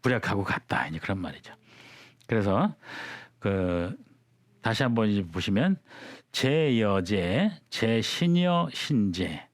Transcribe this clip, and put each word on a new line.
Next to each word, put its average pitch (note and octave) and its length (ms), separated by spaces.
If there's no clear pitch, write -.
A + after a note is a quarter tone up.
불약하고 G2+ 420
같다. - 420
이제 D#2+ 140
그런 G2 180
말이죠. E2 340
그래서 A2+ 480
그 F2+ 580
다시 A2+ 220
한번 A2+ 240
이제 G2+ 180
보시면 G2 520
제여제, A2 1200
제신여 E3+ 1040
신제 F#2 800